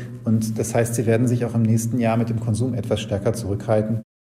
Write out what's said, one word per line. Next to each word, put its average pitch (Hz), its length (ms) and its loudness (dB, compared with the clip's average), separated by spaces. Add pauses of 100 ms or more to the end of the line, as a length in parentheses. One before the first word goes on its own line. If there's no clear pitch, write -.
(240)
Und 113 340 0
das 113 160 -2
heißt, 117 220 2
sie 120 100 0
werden 117 220 4
sich 120 160 2
auch 110 100 -2
im 117 100 2
nächsten 113 360 2
Jahr 113 180 2
mit 117 120 0
dem 113 100 -2
Konsum 120 360 0
etwas 104 260 -2
stärker 104 320 -2
zurückhalten. 107 680 -2 (320)